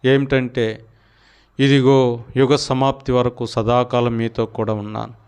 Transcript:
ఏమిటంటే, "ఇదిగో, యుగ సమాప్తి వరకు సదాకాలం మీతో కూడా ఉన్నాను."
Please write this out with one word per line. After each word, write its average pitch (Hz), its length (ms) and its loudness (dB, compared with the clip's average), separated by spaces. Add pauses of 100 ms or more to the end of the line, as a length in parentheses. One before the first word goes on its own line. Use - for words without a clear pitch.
ఏమిటంటే, 127 800 0 (720)
"ఇదిగో, 131 640 4 (140)
యుగ 135 180 4
సమాప్తి 135 560 -2
వరకు 123 340 -2
సదాకాలం 120 720 0
మీతో 113 280 -4
కూడా 110 280 -6
ఉన్నాను." 107 400 -10 (140)